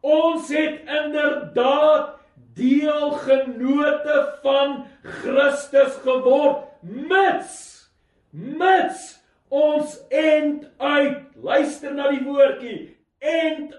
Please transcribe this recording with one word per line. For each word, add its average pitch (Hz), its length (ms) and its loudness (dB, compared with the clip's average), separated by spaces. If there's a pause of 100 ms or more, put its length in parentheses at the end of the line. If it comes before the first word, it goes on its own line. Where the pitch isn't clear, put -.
"Ons 311 480 2
het 302 380 -4
inderdaad 294 1300 0 (320)
deelgenote 285 1900 0
van 277 440 0 (180)
Christus 269 1000 0
geword, 254 680 2 (100)
mits, 320 1080 -2 (440)
mits 320 840 -2 (320)
ons 302 580 0
end 302 580 0 (100)
uit," 285 400 0 (180)
luister 277 580 -4
na 277 180 -2
die 262 120 -4
woordjie, 269 760 -2 (220)
"end 311 600 -4